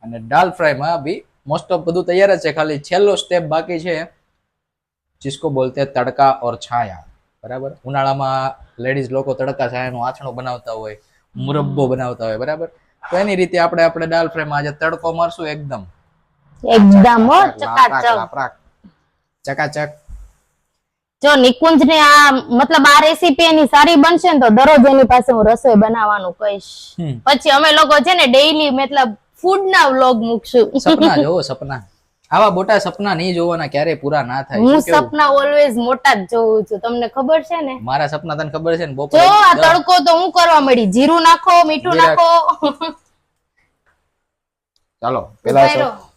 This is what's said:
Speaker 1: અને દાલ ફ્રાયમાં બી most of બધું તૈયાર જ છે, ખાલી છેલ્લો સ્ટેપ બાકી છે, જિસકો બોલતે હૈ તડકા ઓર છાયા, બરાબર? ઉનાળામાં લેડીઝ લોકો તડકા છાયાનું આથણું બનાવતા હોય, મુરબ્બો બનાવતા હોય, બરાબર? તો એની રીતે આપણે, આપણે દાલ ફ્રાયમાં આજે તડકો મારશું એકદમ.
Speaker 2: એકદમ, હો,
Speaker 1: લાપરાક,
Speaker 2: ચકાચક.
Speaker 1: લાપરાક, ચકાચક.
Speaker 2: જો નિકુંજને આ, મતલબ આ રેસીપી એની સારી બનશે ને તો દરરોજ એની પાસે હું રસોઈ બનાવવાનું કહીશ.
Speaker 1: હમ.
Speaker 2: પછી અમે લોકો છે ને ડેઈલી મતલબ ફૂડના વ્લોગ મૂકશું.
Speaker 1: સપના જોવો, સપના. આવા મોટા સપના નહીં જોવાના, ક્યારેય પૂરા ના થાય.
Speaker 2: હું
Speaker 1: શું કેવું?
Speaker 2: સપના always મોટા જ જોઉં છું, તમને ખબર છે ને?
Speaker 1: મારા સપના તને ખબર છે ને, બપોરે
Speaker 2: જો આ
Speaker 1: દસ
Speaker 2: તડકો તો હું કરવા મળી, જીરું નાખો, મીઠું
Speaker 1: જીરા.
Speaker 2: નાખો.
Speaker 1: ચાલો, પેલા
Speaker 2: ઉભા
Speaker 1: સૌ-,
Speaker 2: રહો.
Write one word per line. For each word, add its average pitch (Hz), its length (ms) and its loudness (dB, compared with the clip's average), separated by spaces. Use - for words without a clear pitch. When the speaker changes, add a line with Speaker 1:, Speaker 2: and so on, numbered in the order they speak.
Speaker 1:
અને 117 160 -16
દાલ 143 320 -2
ફ્રાયમાં 151 520 -4
બી 165 200 -10
most 170 280 -6
of 160 80 -6
બધું 175 200 -4
તૈયાર 185 320 0
જ 165 40 -8
છે, 156 120 -6
ખાલી 151 260 -6
છેલ્લો 196 380 0
સ્ટેપ 175 260 -4
બાકી 165 360 -6
છે, 165 280 -8
જિસકો 139 280 -8
બોલતે 131 300 -6
હૈ 135 60 -4
તડકા 135 560 -2
ઓર 120 140 -6
છાયા, 107 480 -10
બરાબર? 131 260 -14
ઉનાળામાં 135 680 -6
લેડીઝ 131 280 -6
લોકો 135 240 -6
તડકા 131 340 -6
છાયાનું 123 380 -10
આથણું 131 280 -12
બનાવતા 123 380 -12
હોય, 110 240 -14
મુરબ્બો 139 520 -4
બનાવતા 123 360 -8
હોય, 110 140 -6
બરાબર? 151 280 -8
તો 175 60 -4
એની 196 200 -2
રીતે 180 220 -4
આપણે, 170 240 0
આપણે 165 240 -2
દાલ 165 220 -4
ફ્રાયમાં 151 300 -8
આજે 147 140 -8
તડકો 165 400 -6
મારશું 165 360 -6
એકદમ. 143 340 -12
Speaker 2:
એકદમ, 220 580 6
હો, 311 140 4
Speaker 1:
લાપરાક, 262 480 0
Speaker 2:
ચકાચક. 240 280 -2
Speaker 1:
લાપરાક, 135 360 -8
ચકાચક. 147 460 -6
Speaker 2:
જો 294 140 4
નિકુંજને 302 640 4
આ, 294 320 6
મતલબ 262 560 0
આ 294 120 6
રેસીપી 320 440 2
એની 311 220 4
સારી 294 300 4
બનશે 320 360 2
ને 294 80 2
તો 247 80 4
દરરોજ 269 420 6
એની 269 140 4
પાસે 247 280 2
હું 220 140 2
રસોઈ 226 280 2
બનાવવાનું 208 580 0
કહીશ. - 680 -10
Speaker 1:
હમ. 147 260 -10
Speaker 2:
પછી 285 260 0
અમે 302 220 4
લોકો 302 220 4
છે 359 100 2
ને 339 120 2
ડેઈલી 294 440 2
મતલબ 262 440 -2
ફૂડના 381 460 2
વ્લોગ 254 340 2
મૂકશું. 233 580 -2
Speaker 1:
સપના 311 360 2
જોવો, 277 260 0
સપના. 139 400 -10
આવા 202 200 2
મોટા 190 280 0
સપના 196 360 -4
નહીં 175 200 -4
જોવાના, 170 340 -4
ક્યારેય 151 280 -2
પૂરા 143 260 -4
ના 127 200 -8
થાય. 196 180 -6
Speaker 2:
હું 247 120 4
Speaker 1:
શું 302 100 2
કેવું? 302 260 0
Speaker 2:
સપના 302 200 0
always 285 460 2
મોટા 247 400 -2
જ 196 160 -8
જોઉં 220 340 0
છું, 202 160 -10
તમને 240 280 -6
ખબર 277 340 -2
છે 330 200 -8
ને? 262 180 -10
Speaker 1:
મારા 147 260 -4
સપના 151 280 -8
તને 156 160 -8
ખબર 160 260 -4
છે 170 100 -6
ને, 143 60 -12
બપોરે 143 300 0
Speaker 2:
જો 370 100 6
આ 403 220 4
Speaker 1:
દસ 302 60 -2
Speaker 2:
તડકો 330 320 2
તો 339 140 2
હું 359 140 -2
કરવા 339 280 4
મળી, 247 260 2
જીરું 285 360 2
નાખો, 349 420 4
મીઠું 311 280 -4
Speaker 1:
જીરા. 330 140 4
Speaker 2:
નાખો. 330 220 4
Speaker 1:
ચાલો, 120 300 -6
પેલા 139 200 2
Speaker 2:
ઉભા 139 120 2
Speaker 1:
સૌ-, 131 60 -2
Speaker 2:
રહો. 135 120 -2